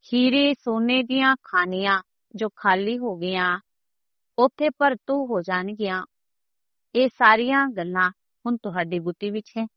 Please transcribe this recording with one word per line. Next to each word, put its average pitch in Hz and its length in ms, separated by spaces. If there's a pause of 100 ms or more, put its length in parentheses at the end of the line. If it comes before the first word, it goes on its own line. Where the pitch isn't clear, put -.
(140)
ਹੀਰੇ 262 400
ਸੋਨੇ 240 500
ਦੀਆਂ 262 400
ਖਾਣੀਆਂ 190 580 (340)
ਜੋ 208 200
ਖਾਲੀ 202 420
ਹੋ 233 200
ਗਈਆਂ, 180 420 (760)
ਉੱਥੇ 269 320
ਭਰਤੂ 277 560
ਹੋ 220 160
ਜਾਣਗੀਆਂ। 185 640 (920)
ਇਹ 254 120
ਸਾਰੀਆਂ 247 720
ਗੱਲਾਂ 180 340 (340)
ਹੁਣ 240 120
ਤੁਹਾਡੀ 180 420
ਬੁੱਧੀ 175 300
ਵਿੱਚ 208 280
ਹੈ। 226 200